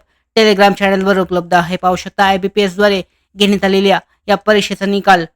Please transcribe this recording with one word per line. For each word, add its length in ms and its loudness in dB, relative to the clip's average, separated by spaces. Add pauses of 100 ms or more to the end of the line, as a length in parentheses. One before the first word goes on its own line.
(380)
Telegram 360 4
चॅनलवर 460 0
उपलब्ध 340 -4
आहे. 220 0
पाहू 200 -2
शकता 280 -6
आयबीपीएसद्वारे 760 0 (360)
घेण्यात 260 0
आलेल्या 360 2 (280)
या 80 2
परीक्षेचा 500 -2
निकाल 400 0 (100)